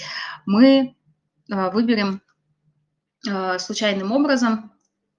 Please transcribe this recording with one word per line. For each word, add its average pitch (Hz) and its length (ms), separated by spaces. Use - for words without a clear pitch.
мы, 262 500
а, 190 200
выберем, 208 500
а, 185 300
случайным 202 520
образом, 247 600